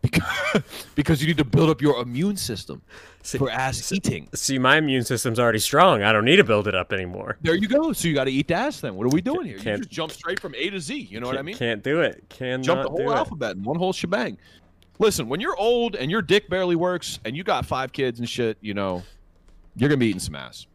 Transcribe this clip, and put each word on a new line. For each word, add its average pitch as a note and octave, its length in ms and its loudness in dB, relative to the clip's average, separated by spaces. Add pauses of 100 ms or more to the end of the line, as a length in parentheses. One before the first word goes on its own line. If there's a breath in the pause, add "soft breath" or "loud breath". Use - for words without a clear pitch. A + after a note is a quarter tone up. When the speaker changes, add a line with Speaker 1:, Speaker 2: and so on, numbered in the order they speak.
Speaker 1:
because, - 600 0 (240 loud breath)
<laughs> - 80 -20
because D3 260 2
you D3+ 80 0
need E3 100 0
to D3+ 60 4
build D#3+ 260 4
up D#3 100 0
your C3+ 200 4
immune C3+ 360 -2
system - 460 -8 (400 loud breath)
Speaker 2:
See, - 160 -6
Speaker 1:
for C3 120 0
ass B2+ 280 -2
Speaker 2:
see, F3+ 180 -4
Speaker 1:
eating. F#3+ 380 -4
Speaker 2:
see, C3+ 240 -2
my C3 200 8
immune C3 260 2
system's A#2 360 -2
already A#2 200 4
strong. C#3+ 420 6
I G#2 100 4
don't G#2+ 120 4
need D3 120 6
to G3+ 80 8
build G#2 240 2
it F#2+ 60 -2
up F#2 180 -2
anymore. F#2+ 500 -6
Speaker 1:
There D#3+ 140 2
you G3+ 120 0
go. D4 240 2
So - 160 -2
you D#3 60 2
gotta C3+ 160 2
eat C#3 200 0
ass F#3+ 300 -2
then. A#2 160 -8
What G#2+ 100 -2
are C3 80 4
we E3+ 60 4
doing C#4 260 -4
here? A#2+ 100 -12
You G2 60 -14
Speaker 2:
Can't G#2+ 160 -2
Speaker 1:
just - 120 -8
jump D#3+ 220 -6
straight F3+ 280 -6
from D3+ 160 -10
A D#3+ 140 -4
to G3 100 -6
Z. D#3+ 160 -8
You A2+ 240 -10
know B2 60 -6
what B2+ 80 -4
I C3 40 -4
Speaker 2:
can't, C#3 80 -8
Speaker 1:
mean? G3 100 -10
Speaker 2:
can't A2+ 260 -4
do D3 200 0
it. - 260 -4
Cannot B2+ 360 -6
Speaker 1:
Jump C3+ 180 0
the B2+ 60 -4
whole D3+ 100 -6
Speaker 2:
do - 120 -2
it. - 60 0
Speaker 1:
alphabet A2+ 400 -4
in F#2+ 80 -10
one C3+ 120 -4
whole F#3 160 -2
shebang. F3+ 460 -4 (600 soft breath)
Listen, F3+ 300 0
when D3 120 -4
you're D#4+ 180 -2
old A#3 380 2
and C3 140 -4
your G#3+ 120 0
dick G3 260 2
barely F3+ 280 0
works F3 480 -2
and A#2+ 120 -6
you F3 80 -8
got D#3+ 220 0
five C3 260 -4
kids B2+ 280 -2
and A#2+ 80 -4
shit, A2+ 320 -2
you G#2 140 -8
know, F#2+ 280 -2 (720)
you're C3 140 2
gonna D3 100 4
be A#2+ 80 4
eating F#2+ 140 0
some D2+ 160 -8
ass. B1+ 380 -14